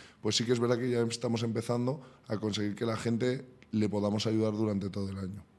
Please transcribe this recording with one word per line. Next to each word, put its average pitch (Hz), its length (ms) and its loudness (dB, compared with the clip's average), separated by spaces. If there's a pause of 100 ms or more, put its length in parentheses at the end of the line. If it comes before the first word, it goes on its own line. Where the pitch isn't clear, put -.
(220)
Pues 107 160 2
sí 120 80 2
que 123 80 4
es 117 60 2
verdad 117 200 4
que 123 100 -2
ya 120 120 2
estamos 117 420 0
empezando 120 580 0 (260)
a 110 100 -2
conseguir 104 360 -2
que 117 120 -4
la 113 120 0
gente 123 480 0 (260)
le 107 180 2
podamos 104 360 0
ayudar 110 280 2
durante 104 360 0
todo 98 200 -4
el 98 100 -8
año. 95 240 -8 (160)